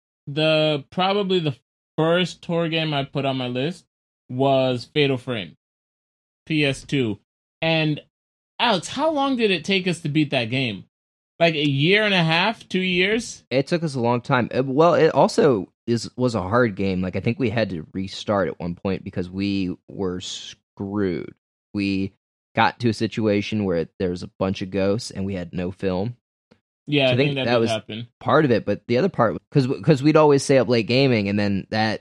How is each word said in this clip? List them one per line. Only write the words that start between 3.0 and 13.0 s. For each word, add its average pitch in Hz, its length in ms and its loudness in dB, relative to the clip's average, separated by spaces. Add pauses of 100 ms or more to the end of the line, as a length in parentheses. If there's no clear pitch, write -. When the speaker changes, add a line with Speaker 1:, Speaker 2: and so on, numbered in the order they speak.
Speaker 1:
put 139 200 -4
on 135 140 -2
my 123 100 -4
list 131 380 -4 (420)
was 131 560 2
Fatal 139 320 0
Frame, 110 380 -8 (880)
P 151 220 0
S 135 180 -2
two. 117 340 -2 (440)
And 156 400 0 (560)
Alex, 214 300 0
how 302 220 -2
long 277 260 0
did 226 140 2
it 165 140 -2
take 190 240 0
us 170 120 -2
to 151 100 -4
beat 147 200 0
that 127 200 0
game? 120 340 -4 (560)
Like 165 140 4
a 151 120 -2
year 156 380 2
and 208 80 0
a 180 100 2
half, 175 460 0
two 185 120 -2
years? 185 680 -2